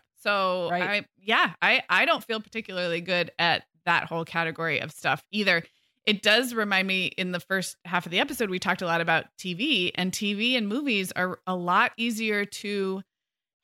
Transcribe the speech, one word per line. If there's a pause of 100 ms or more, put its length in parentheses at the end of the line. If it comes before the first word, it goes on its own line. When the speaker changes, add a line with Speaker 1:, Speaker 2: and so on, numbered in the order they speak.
(220)
Speaker 1:
So
Speaker 2:
Right.
Speaker 1:
I, (120)
yeah,
I,
I
don't
feel
particularly
good
at (200)
that
whole
category
of
stuff
either. (420)
It
does
remind
me,
in
the
first
half
of
the
episode,
we
talked
a
lot
about (120)
T
V,
and
T
V
and
movies
are
a
lot
easier
to (600)